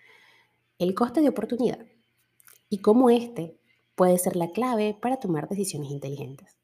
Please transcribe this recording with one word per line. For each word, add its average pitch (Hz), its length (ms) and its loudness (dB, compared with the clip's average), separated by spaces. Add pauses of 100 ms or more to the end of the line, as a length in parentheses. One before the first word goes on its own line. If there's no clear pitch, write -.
(800)
El 180 160 0
coste - 260 0
de 294 80 4
oportunidad 226 560 -2 (840)
y 202 100 -4
cómo 240 300 6
este 233 500 0 (360)
puede 180 220 6
ser 180 180 -2
la 170 160 -2
clave 214 480 -2
para 254 180 -2
tomar 165 300 -4
decisiones 160 440 -6
inteligentes. 139 720 -12